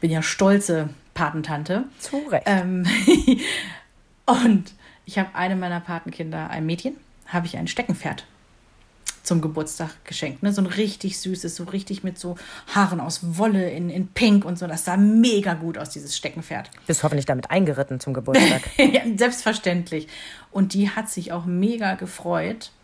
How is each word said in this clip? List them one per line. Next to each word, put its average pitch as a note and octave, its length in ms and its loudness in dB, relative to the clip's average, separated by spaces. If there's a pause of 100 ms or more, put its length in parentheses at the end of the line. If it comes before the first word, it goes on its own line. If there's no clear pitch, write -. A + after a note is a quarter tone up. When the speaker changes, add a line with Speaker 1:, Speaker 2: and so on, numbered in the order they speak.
Speaker 1:
Bin E3 100 2
ja D#3+ 100 0
stolze F#3+ 680 2 (240)
Patentante. D#3 720 -2 (140)
Speaker 2:
Zu - 180 -6 (120)
Recht. - 160 0
Speaker 1:
Ähm, F#3 400 2 (800)
<laughs> - 600 -18
und A#3+ 480 4 (320)
ich - 140 -4
hab F#3+ 160 -2
einem F#3 240 -2
meiner F3 200 -4
Patenkinder, E3 680 -8
ein D#3+ 160 -4
Mädchen, E3+ 300 -4 (320)
hab F3 180 -2
ich E3+ 120 -8
ein E3+ 100 -4
Steckenpferd - 580 -4 (1000)
zum E3+ 180 2
Geburtstag D#3 480 -4 (160)
geschenkt, C#3 380 -8
ne? G3+ 100 2
So G3+ 80 2
ein F#3+ 60 2
richtig G3 520 -2
süßes, F3+ 360 -6
so F3 80 -8
richtig G3 400 -6
mit F3+ 160 -6
so F3 160 -8 (400)
Haaren F3+ 240 4
aus E3 400 -4
Wolle G3 320 2
in, E3+ 180 -4
in F#3 200 -2
Pink G#3 360 6
und F3 140 -6
so. F3+ 80 -6
Das D#3+ 180 -4
sah F3+ 120 0
mega G#3 580 6
gut E3 240 -6
aus, D3 100 -10
dieses C#3+ 260 -8
Steckenpferd. - 540 -8 (160)
Speaker 2:
Bist - 180 0
hoffentlich D3 220 0
damit B2+ 240 -2
eingeritten D3 500 0
zum C#3 140 -6
Geburtstag. C3+ 560 4
Speaker 1:
<laughs> - 80 -12
Ja, C4+ 240 6 (140)
selbstverständlich. F#3+ 920 0 (440)
Und F#3+ 240 2
die G3+ 160 2
hat A3 180 -6
sich E3+ 220 -6
auch E3+ 140 -6
mega F#3+ 500 0
gefreut. F3+ 760 -4 (120)